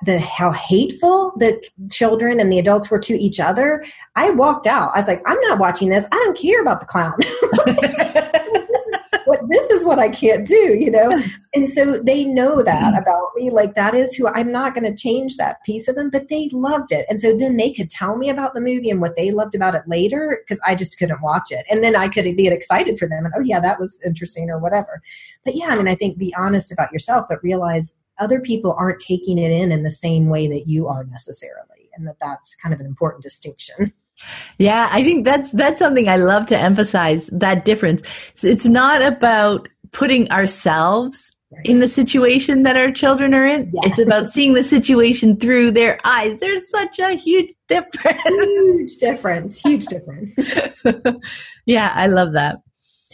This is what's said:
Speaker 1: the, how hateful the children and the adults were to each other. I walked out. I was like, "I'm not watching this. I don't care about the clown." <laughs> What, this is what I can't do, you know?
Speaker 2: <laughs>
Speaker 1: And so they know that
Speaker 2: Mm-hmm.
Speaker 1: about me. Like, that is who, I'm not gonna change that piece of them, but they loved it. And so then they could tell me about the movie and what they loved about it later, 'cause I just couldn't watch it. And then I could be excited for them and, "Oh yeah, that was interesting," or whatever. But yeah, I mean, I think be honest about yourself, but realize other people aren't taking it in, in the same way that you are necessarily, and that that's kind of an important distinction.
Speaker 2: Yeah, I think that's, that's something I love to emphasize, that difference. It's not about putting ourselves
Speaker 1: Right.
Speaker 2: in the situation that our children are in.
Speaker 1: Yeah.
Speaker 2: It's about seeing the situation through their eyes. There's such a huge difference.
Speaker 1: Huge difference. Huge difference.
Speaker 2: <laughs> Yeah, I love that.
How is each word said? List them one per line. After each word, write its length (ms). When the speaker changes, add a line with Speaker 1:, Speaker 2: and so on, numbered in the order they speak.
Speaker 1:
the, 160
how 320
hateful 840
the 260
children 480
and 120
the 80
adults 300
were 100
to 140
each 260
other. 440
I 160
walked 360
out. 280
I 40
was 80
like, 200
"I'm 140
not 180
watching 300
this. 220
I 40
don't 220
care 240
about 180
the 80
clown." 300
<laughs> 600
What, 240
this 220
is 120
what 160
I 80
can't 400
do, 80
you 100
know? 200
Speaker 2:
<laughs> 20
Speaker 1:
And 180
so 320
they 200
know 380
that 200
Speaker 2:
Mm-hmm. 80
Speaker 1:
about 220
me. 140
Like, 260
that 200
is 200
who, 120
I'm 240
not 240
gonna 200
change 420
that 280
piece 220
of 80
them, 160
but 180
they 240
loved 380
it. 180
And 100
so 160
then 220
they 160
could 160
tell 260
me 140
about 240
the 80
movie 300
and 100
what 140
they 160
loved 240
about 200
it 120
later, 600
'cause 180
I 100
just 240
couldn't 240
watch 280
it. 180
And 140
then 120
I 140
could 140
be 100
excited 520
for 80
them 180
and, 100
"Oh 60
yeah, 180
that 200
was 260
interesting," 460
or 80
whatever. 420
But 120
yeah, 140
I 60
mean, 120
I 80
think 240
be 180
honest 340
about 220
yourself, 340
but 160
realize 500
other 200
people 380
aren't 240
taking 380
it 120
in, 200
in 120
the 80
same 380
way 180
that 200
you 200
are 180
necessarily, 880
and 120
that 140
that's 340
kind 180
of 60
an 60
important 380
distinction. 680
Speaker 2:
Yeah, 320
I 120
think 220
that's, 260
that's 260
something 320
I 80
love 300
to 100
emphasize, 760
that 340
difference. 360
It's 240
not 340
about 680
putting 400
ourselves 1000
Speaker 1:
Right. 160
Speaker 2:
in 140
the 80
situation 760
that 120
our 160
children 420
are 120
in. 280
Speaker 1:
Yeah. 120
Speaker 2:
It's 140
about 300
seeing 240
the 120
situation 720
through 340
their 320
eyes. 380
There's 280
such 300
a 160
huge 380
difference. 560
Speaker 1:
Huge 720
difference. 640
Huge 240
difference. 1000
Speaker 2:
<laughs> 800
Yeah, 300
I 120
love 260
that. 240